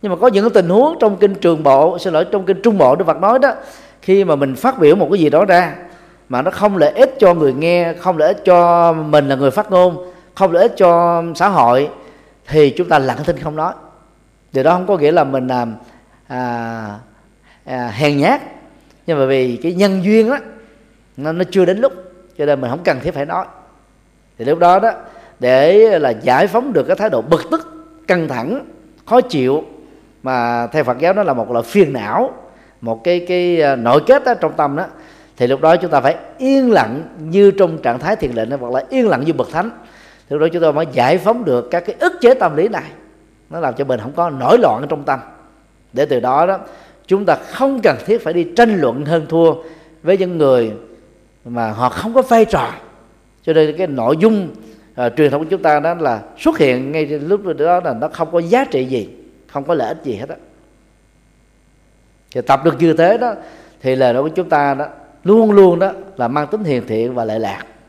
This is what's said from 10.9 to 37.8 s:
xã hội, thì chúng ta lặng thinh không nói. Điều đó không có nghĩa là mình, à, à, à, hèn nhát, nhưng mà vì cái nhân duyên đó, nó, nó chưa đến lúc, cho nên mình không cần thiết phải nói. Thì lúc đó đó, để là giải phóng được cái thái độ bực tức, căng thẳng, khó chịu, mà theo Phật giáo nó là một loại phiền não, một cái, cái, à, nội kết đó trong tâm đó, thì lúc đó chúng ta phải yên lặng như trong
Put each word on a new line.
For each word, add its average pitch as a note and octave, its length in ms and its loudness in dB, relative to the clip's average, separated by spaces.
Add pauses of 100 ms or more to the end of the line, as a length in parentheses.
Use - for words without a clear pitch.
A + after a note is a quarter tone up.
xã F3+ 140 0
hội, C#3 420 2 (560)
thì D3 240 4
chúng E3+ 180 -4
ta D#3+ 100 4
lặng C3 260 -2
thinh D#3 140 -4
không D3+ 180 -10
nói. D#3+ 160 -4 (800)
Điều C3 120 -2
đó D#3+ 80 4
không F3+ 140 0
có G3 100 0
nghĩa D3 160 2
là E3 120 4
mình, C3 240 -4
à, B2 180 -2 (600)
à, A#2 720 -10 (680)
à, B2+ 300 -8
hèn C#3+ 240 0
nhát, G3 240 0 (640)
nhưng D#3+ 120 -2
mà C3+ 80 2
vì B2+ 360 0
cái E3+ 120 -4
nhân F#3+ 300 0
duyên A3 260 2
đó, C#4 60 -2 (800)
nó, D3+ 160 -6
nó F3+ 180 -2
chưa F#3 140 2
đến F#3 140 0
lúc, C4 140 0 (460)
cho D3 80 -2
nên C#3+ 140 0
mình B2 100 -6
không D#3+ 140 -8
cần C#3+ 160 -2
thiết D#3+ 140 -8
phải C#3+ 120 -6
nói. F3 200 -6 (920)
Thì A2+ 60 -10
lúc D3+ 140 0
đó F3 200 4
đó, G#3+ 140 0 (480)
để E3 580 4
là C#3 120 0
giải B2+ 360 0
phóng A#3+ 260 -2
được D3+ 100 0
cái D#3+ 140 -2
thái G#3 140 -2
độ A#2+ 120 -2
bực D#3 280 0
tức, - 360 -8 (220)
căng E3+ 200 0
thẳng, C3 380 -8 (400)
khó B3 140 4
chịu, D3+ 440 -2 (580)
mà A#2+ 440 -2
theo D3+ 180 -2
Phật B2 140 -2
giáo E3+ 140 2
nó G3+ 100 0
là D#3 120 0
một A2+ 160 -6
loại - 140 -2
phiền E3+ 280 2
não, B2+ 420 -4 (460)
một A2+ 240 -8
cái, F3 240 0
cái, F3 340 0
à, C#3 140 2
nội B2 300 2
kết C4 180 4
đó A#3+ 100 0
trong D#3+ 220 -4
tâm C#3+ 200 -2
đó, F3 80 -6 (520)
thì B2 100 0
lúc C3 140 0
đó C#3+ 160 4
chúng E3+ 140 -4
ta D3 100 2
phải C#3 160 0 (220)
yên C4 340 2
lặng C3 300 0 (180)
như F#3+ 300 4
trong F3 320 0